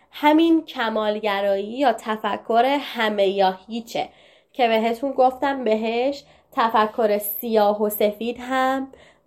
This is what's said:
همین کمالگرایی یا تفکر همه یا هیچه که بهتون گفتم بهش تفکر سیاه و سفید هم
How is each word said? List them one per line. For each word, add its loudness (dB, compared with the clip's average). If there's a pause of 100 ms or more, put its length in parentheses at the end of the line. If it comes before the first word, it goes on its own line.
(100)
همین 4
کمالگرایی -2
یا 4
تفکر -2 (160)
همه -2
یا 2
هیچه -8 (440)
که 2
بهتون 0
گفتم 0
بهش -2 (280)
تفکر 2
سیاه 0
و 2
سفید -2
هم -2 (340)